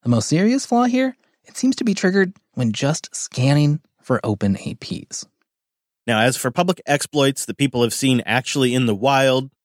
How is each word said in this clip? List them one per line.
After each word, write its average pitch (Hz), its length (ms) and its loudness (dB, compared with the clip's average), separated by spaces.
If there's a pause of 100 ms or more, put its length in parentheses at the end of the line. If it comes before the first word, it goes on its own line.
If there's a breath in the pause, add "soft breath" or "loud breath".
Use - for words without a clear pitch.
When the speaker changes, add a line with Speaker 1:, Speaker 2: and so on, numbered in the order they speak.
Speaker 1:
The 120 80 -2
most 117 180 0
serious 214 380 0
flaw 240 200 2
here? 254 300 0 (300)
It - 120 -20
seems 262 200 0
to 269 60 -6
be 214 100 2
triggered 190 400 2 (200)
when 117 200 0
just - 420 -4
scanning 147 640 2 (220)
for 123 220 -2
open 101 420 0
A - 80 -8
Ps. - 520 -12 (800)
Speaker 2:
Now, 113 140 2
as 127 140 2
for - 160 -4
public 180 340 -2
exploits 139 600 0
that 110 120 -10
people 127 260 0
have 113 100 0
seen 131 320 0
actually 123 480 0
in 127 140 0
the 107 80 0
wild, 135 560 0 (140)